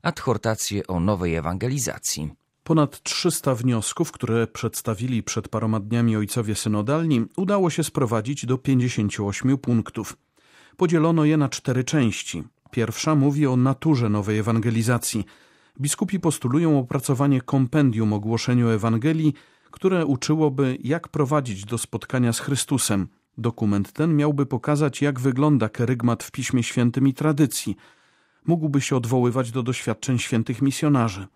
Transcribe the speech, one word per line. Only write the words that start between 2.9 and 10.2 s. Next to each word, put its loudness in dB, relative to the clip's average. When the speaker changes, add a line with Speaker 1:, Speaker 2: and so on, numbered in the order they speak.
Speaker 2:
trzysta -2
wniosków, -2
które -2
przedstawili -4
przed -6
paroma -2
dniami 2
ojcowie -2
synodalni, 0
udało 2
się -2
sprowadzić -2
do 0
pięćdziesięciu 0
ośmiu 0
punktów. -2